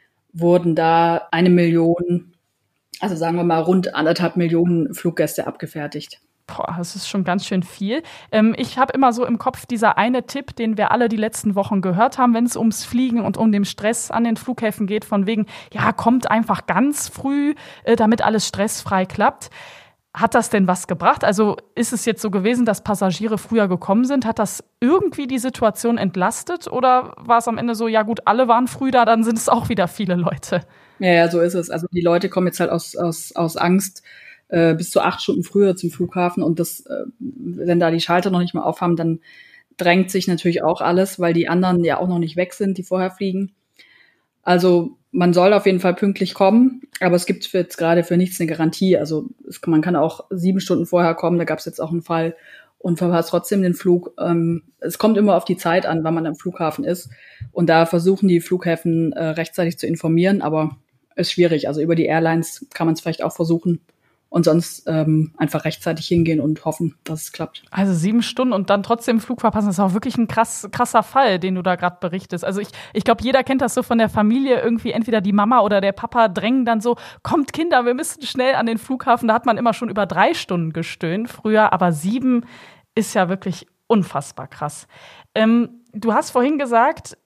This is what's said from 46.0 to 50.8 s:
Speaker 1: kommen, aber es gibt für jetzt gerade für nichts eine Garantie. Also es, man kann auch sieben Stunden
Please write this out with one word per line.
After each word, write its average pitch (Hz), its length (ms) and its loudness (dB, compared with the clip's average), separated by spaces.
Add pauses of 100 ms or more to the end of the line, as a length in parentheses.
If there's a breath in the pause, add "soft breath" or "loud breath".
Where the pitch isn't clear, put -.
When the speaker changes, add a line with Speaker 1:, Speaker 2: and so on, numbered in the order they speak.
Speaker 1:
kommen, 226 480 4 (180)
aber 175 160 2
es 175 100 0
gibt - 200 -4
für - 140 -2
jetzt 175 180 -4
gerade 170 260 2
für 170 140 0
nichts 180 220 0
eine 165 100 -2
Garantie. 165 480 2
Also 156 280 -2 (220)
es, - 180 -16
man 160 160 4
kann 180 140 0
auch 160 340 0
sieben 185 300 0
Stunden 170 260 0